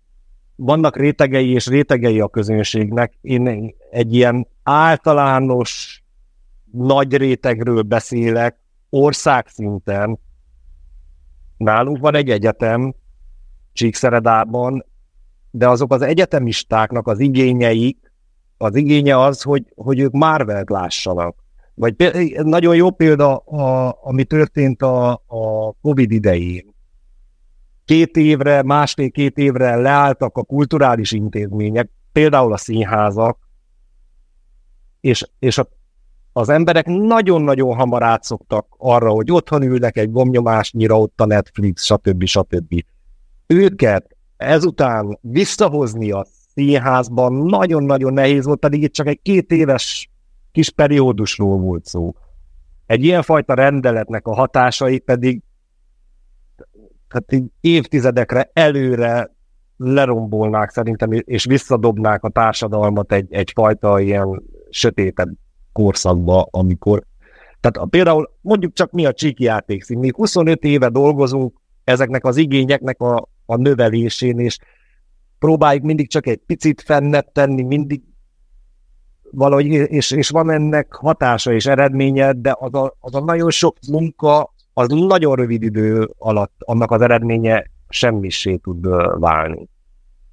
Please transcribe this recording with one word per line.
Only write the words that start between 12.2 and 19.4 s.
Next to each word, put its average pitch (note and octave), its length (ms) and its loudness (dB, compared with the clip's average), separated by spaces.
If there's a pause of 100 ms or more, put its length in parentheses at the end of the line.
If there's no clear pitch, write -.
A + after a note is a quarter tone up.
egyetem A2+ 680 -2 (800)
Csíkszeredában, A#2 1120 0 (640)
de B2 180 2
azok B2+ 240 2
az B2 80 2
egyetemistáknak A#2+ 1080 0
az G#2+ 120 -2
igényeik, B2 920 0 (460)
az G#2+ 180 -4
igénye C#3+ 440 2
az, C3+ 220 2